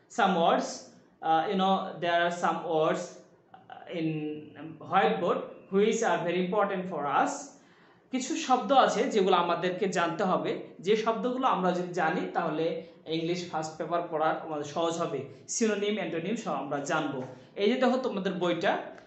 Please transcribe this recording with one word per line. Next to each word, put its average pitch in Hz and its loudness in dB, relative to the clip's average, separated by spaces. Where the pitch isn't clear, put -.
some 190 2
words. 233 2
Uh, 160 2
you 196 0
know, 190 2
there 170 2
are 175 2
some 175 0
words 170 0
in 156 -2
whiteboard 202 2
which 214 4
are 175 0
very 175 0
important 190 0
for 143 2
us। 285 0
কিছু 254 -2
শব্দ 254 2
আছে 214 6
যেগুলো 196 4
আমাদেরকে 175 0
জানতে 170 0
হবে, 185 0
যে 190 2
শব্দগুলো 247 0
আমরা 185 2
যদি 175 -4
জানি 170 0
তাহলে 165 -2
ইংলিশ 165 -4
ফার্স্ট 160 -6
পেপার 170 -2
পড়া 156 2
আমাদের 151 -6
সহজ 165 -2
হবে। 156 -4
সিনোনিম, 208 0
অ্যান্টোনিম 180 -4
সব 175 -4
আমরা 143 -4
জানবো। 147 -2
এই 214 2
যে 254 0
দেখো 254 4
তোমাদের 190 -2
বইটা, 175 0